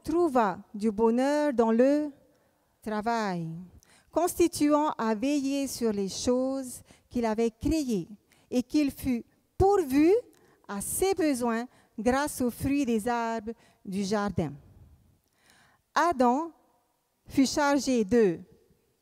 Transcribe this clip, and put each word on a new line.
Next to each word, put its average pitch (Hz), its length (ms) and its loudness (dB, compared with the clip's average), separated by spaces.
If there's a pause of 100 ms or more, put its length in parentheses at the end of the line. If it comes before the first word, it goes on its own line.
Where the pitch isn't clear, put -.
trouvât 254 560 0 (120)
du 214 200 -2
bonheur 262 600 2
dans 226 200 2
le 285 400 4 (680)
travail, 208 680 -4 (640)
constituant 311 760 2
à 220 260 -2
veiller 277 500 -2
sur 226 260 -4
les 196 160 -4
choses 254 760 -2 (260)
qu'il 240 160 -4
avait 226 260 0
créées, 262 560 -2 (420)
et 247 140 0
qu'il 294 300 0
fût 240 320 -4 (340)
pourvu 339 540 4 (560)
à 202 120 -8
ses 381 340 -2
besoins 247 520 0 (320)
grâce 262 440 -4
aux 240 80 0
fruits 277 340 -2
des 226 240 -2
arbres 226 440 -6 (320)
du 196 200 -6
jardin. » 190 480 -4 (1400)
Adam 294 580 2 (720)
fut 269 200 2
chargé 277 580 2
de 190 340 4 (640)